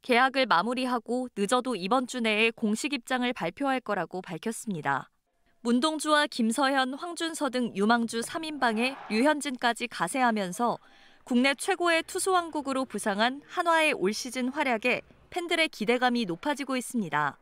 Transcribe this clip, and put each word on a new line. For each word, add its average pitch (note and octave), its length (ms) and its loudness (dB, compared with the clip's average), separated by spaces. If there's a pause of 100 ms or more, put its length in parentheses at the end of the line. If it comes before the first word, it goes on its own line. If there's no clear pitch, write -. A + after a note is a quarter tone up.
계약을 B3+ 420 4
마무리하고 B3 880 0
늦어도 B3 420 0
이번 A3 300 0
주 B3+ 140 -6
내에 A3 300 2
공식 A3+ 420 -2
입장을 B3 400 -2
발표할 B3+ 480 -2
거라고 F#3 400 -4
밝혔습니다. E3+ 880 -4 (540)
문동주와 D4+ 640 2
김서현, C4 640 2
황준서 E4 560 -4
등 A#3 260 -2
유망주 A3+ 460 2
삼 E4 240 -6
인방에 C4 520 0 (120)
류현진까지 B3+ 800 0
가세하면서 G#3+ 880 0 (480)
국내 C4+ 300 4
최고의 E4+ 480 2
투수 F#4+ 300 -2
왕국으로 D4 520 0
부상한 A3 640 -2
한화의 E4 480 2
올 G3 180 0
시즌 B3 380 -4
활약에 B3+ 500 0 (300)
팬들의 E4+ 400 0
기대감이 A#3+ 560 0
높아지고 C4 500 -4
있습니다. F3 640 -2